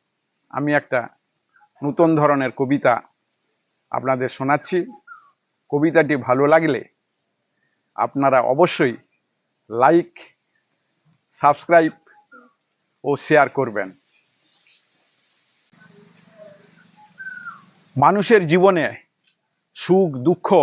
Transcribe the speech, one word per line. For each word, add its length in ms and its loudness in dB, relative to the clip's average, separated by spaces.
আমি 240 -4
একটা 280 -2
নতুন 340 0
ধরনের 360 0
কবিতা 420 0
আপনাদের 380 -2
শোনাচ্ছি। 480 -4
কবিতাটি 440 0
ভালো 280 0
লাগলে 280 0
আপনারা 460 0
অবশ্যই 540 0
লাইক, 420 2
সাবস্ক্রাইব 640 2
ও 140 -6
শেয়ার 320 2
করবেন। 400 -6
মানুষের 520 2
জীবনে 380 2
সুখ, 340 0
দুঃখ, 200 -2